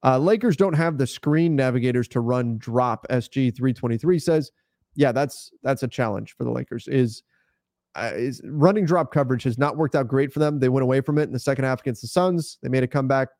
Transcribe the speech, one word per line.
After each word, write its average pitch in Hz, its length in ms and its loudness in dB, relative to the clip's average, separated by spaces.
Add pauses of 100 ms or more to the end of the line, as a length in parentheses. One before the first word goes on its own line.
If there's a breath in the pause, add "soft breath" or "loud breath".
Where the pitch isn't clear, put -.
Uh, 131 160 4
Lakers 208 380 2
don't 190 160 2
have 160 240 0
the 127 100 0
screen 156 480 0
navigators 123 540 0
to 123 100 -2
run 120 380 0
drop, 117 520 -2
S 123 180 0
G 131 240 0
three 127 220 -2
twenty-three 127 460 0
says. 160 320 0 (440)
Yeah, 143 160 4
that's, 131 400 -4 (120)
that's 135 200 -2
a 127 40 -4
challenge 110 480 -4
for - 80 -8
the 123 80 -4
Lakers, 120 360 -8
is, 123 360 0 (720)
uh, 104 180 -6
is 120 300 -6
running 180 420 2
drop 160 260 0
coverage 131 320 0
has 120 140 -2
not 143 200 0
worked 156 180 0
out 139 120 0
great 131 260 0
for 151 60 -6
them. 151 200 2
They 131 100 4
went 131 140 2
away 131 180 2
from 147 160 0
it 151 60 2
in 117 100 -6
the 127 60 -4
second 131 260 -2
half 131 160 -2
against 123 200 -6
the 113 60 -12
Suns. 180 540 0
They 139 80 -8
made 131 140 2
a - 40 -2
comeback. 131 420 0 (100)